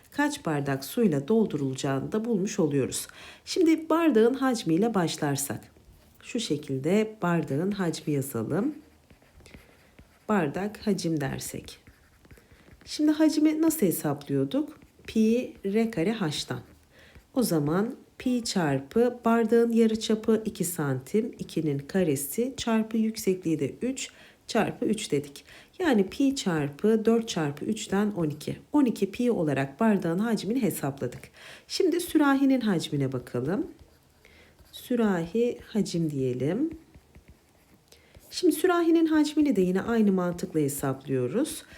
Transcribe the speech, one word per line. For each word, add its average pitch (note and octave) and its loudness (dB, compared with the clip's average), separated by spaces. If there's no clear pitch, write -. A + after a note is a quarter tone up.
kaç D4 -2
bardak C#3 -2
suyla D#3+ 0
doldurulacağını C#3+ 0
da A3 -2
bulmuş G#3 -2
oluyoruz. C#3 0
Şimdi D#4+ 2
bardağın C4 4
hacmiyle A3+ 0
başlarsak, D3+ -2
şu - -6
şekilde E3 -2
bardağın E3 0
hacmi E3+ -2
yazalım. C#3 -2
Bardak F#3+ -2
hacim E3+ 0
dersek. - -8
Şimdi D4+ 0
hacmi D#4 4
nasıl D#4+ 2
hesaplıyorduk? D3 -2
Pi A3+ 2
R A3 0
kare F#3 0
h'tan. D3 -4
O C4 2
zaman F3 0
pi B3 -2
çarpı F#3+ 0
bardağın A#3 4
yarıçapı A3 2
iki G3 -4
santim, D3+ -2
ikinin D3+ -4
karesi F#3 -2
çarpı A3 0
yüksekliği F#3 0
de C3+ -4
üç B3+ -4
çarpı - -2
üç - -2
dedik. - -4
Yani B3+ 4
pi C4+ 0
çarpı F#3+ 0
dört A3+ 2
çarpı D3 -4
üçten G#3 -2
on E3+ -2
iki. C#3+ -8
On D4 4
iki G3+ 0
pi B3 0
olarak D3 0
bardağın F#3 2
hacmini A3+ 0
hesapladık. - -4
Şimdi E4+ 0
sürahinin C#4 4
hacmine D3+ 0
bakalım. C#3 -4
Sürahi A3+ 0
hacim E3+ -2
diyelim. C#3 -2
Şimdi F4 2
sürahinin E4+ 4
hacmini D4+ 2
de F#3+ 4
yine F3+ 2
aynı A3 4
mantıkla F3 -2
hesaplıyoruz. C#3 -2